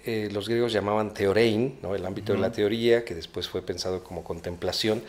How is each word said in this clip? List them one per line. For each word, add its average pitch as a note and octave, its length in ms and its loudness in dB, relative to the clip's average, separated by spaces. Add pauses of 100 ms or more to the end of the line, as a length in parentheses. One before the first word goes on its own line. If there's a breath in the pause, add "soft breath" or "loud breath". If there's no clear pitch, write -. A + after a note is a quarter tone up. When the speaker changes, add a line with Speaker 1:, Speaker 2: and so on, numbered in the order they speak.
Speaker 1:
eh, G#2+ 260 -2
los G2+ 160 -4
griegos A#2 240 2
llamaban G#2 420 2
theorein, G#2+ 680 4
¿no? F#2 120 -4
El F#2 120 -4
ámbito G#2 260 -4
de G2+ 80 2
la F#2+ 80 2
Speaker 2:
Ujú. F2+ 100 -4
Speaker 1:
teoría, A#2 460 4
que F#2+ 120 -10
después E2 340 -8
fue F#2 120 -4
pensado F2+ 420 -4
como E2+ 200 -10
contemplación, F2 840 -2